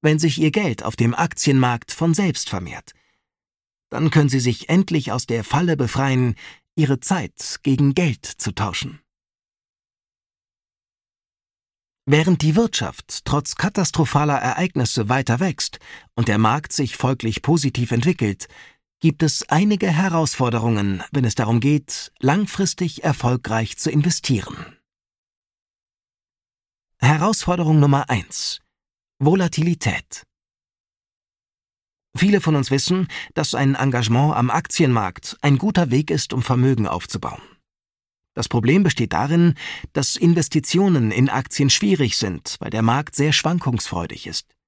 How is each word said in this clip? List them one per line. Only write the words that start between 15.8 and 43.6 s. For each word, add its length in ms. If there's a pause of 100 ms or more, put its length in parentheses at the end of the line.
und 120
der 100
Markt 360
sich 240
folglich 440
positiv 500
entwickelt, 580 (500)
gibt 240
es 240
einige 420
Herausforderungen, 1120 (100)
wenn 120
es 120
darum 260
geht, 580
langfristig 840
erfolgreich 720
zu 120
investieren. 880 (2250)
Herausforderung 800
Nummer 300
eins: 500 (600)
Volatilität. 1040 (1900)
Viele 260
von 140
uns 140
wissen, 380 (260)
dass 220
ein 200
Engagement 600
am 140
Aktienmarkt 920
ein 160
guter 320
Weg 220
ist, 220
um 100
Vermögen 420
aufzubauen. 560 (920)
Das 140
Problem 340
besteht 300
darin, 400 (400)
dass 220
Investitionen 960
in 180
Aktien 400
schwierig 480
sind, 420
weil 120
der 100
Markt 340
sehr 160
schwankungsfreudig 960